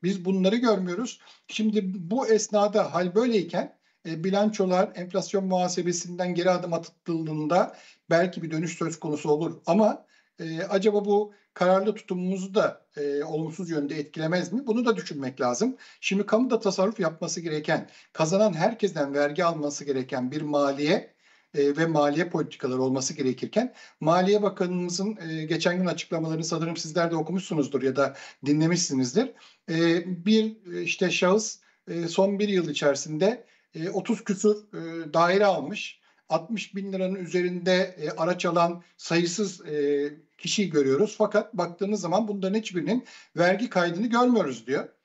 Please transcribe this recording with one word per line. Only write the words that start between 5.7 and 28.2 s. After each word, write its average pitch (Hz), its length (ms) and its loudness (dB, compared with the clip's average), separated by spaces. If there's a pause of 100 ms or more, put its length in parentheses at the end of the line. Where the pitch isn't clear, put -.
geri 175 140 2
adım 180 240 0
atıldığında 160 1000 -2 (340)
belki 175 320 2
bir 160 100 -6
dönüş 160 260 -4
söz 165 220 -4
konusu 151 300 -4
olur. 151 360 0
Ama, 208 400 2 (340)
e, 165 220 -6
acaba 202 440 2
bu 208 280 2 (200)
kararlı 190 420 4
tutumumuzu 185 600 -4
da, 175 300 0 (120)
e, 143 260 -2
olumsuz 160 460 -6
yönde 156 260 -2
etkilemez 160 580 -4
mi? 269 140 -4
Bunu 233 180 0
da 226 100 2
düşünmek 139 460 -6
lazım. 139 360 0 (240)
Şimdi 196 240 0
kamuda 226 340 2
tasarruf 196 400 0
yapması 165 420 -4
gereken, 156 480 -2 (240)
kazanan 190 400 2
herkesten 160 600 0
vergi 147 320 2
alması 151 400 -2
gereken 131 460 -2
bir 151 100 -4
maliye, 147 720 0 (400)
e, 143 240 2
ve 165 80 2
maliye 151 440 2
politikaları 131 520 -2
olması 131 320 0
gerekirken 135 600 -2 (260)
Maliye 185 420 4
Bakanımızın, 190 760 -2 (120)
e, 160 160 -6
geçen 175 320 0
gün 185 80 0
açıklamalarını 160 580 -4
sanırım 165 340 -4
sizler 165 340 0
de 165 40 -2
okumuşsunuzdur 156 680 -2
ya 131 120 0
da 135 200 0 (300)